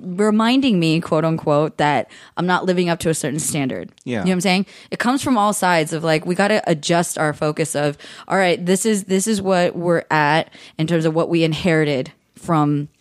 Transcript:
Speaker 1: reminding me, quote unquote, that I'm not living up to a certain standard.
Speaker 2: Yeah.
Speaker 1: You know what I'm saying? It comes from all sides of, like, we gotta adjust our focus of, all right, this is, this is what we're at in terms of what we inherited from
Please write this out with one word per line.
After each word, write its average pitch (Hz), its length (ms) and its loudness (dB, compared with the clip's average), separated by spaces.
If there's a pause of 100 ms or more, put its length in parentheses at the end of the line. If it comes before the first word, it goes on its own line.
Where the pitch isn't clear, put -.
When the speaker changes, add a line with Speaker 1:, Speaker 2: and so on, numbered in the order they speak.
Speaker 1:
reminding 214 800 2
me, 160 180 2
quote 160 240 0
unquote, 156 540 0
that 147 340 0 (240)
I'm 170 100 -4
not 180 200 0
living 180 240 0
up 170 100 -2
to 160 100 -2
a 160 40 0
certain 151 260 -4
standard. 131 500 -6 (140)
Speaker 2:
Yeah. 120 160 -4
Speaker 1:
You 180 60 -2
know 185 60 2
what - 20 0
I'm 180 80 -2
saying? 190 240 0 (260)
It - 80 -6
comes 262 240 -2
from 226 140 0
all 208 160 2
sides 170 400 0
of, 156 100 -6
like, 160 220 0
we 175 100 -2
gotta 202 340 2
adjust 170 480 0
our 151 160 0
focus 151 400 -4
of, 143 240 -2 (300)
all 190 100 0
right, 180 260 2
this 185 220 0
is, 208 200 0
this 190 220 0
is 208 140 0
what 185 360 0
we're 170 340 0
at 151 420 2 (240)
in 160 100 0
terms 165 180 0
of 160 100 0
what 165 140 0
we 165 160 2
inherited 156 640 0 (240)
from 147 540 0 (120)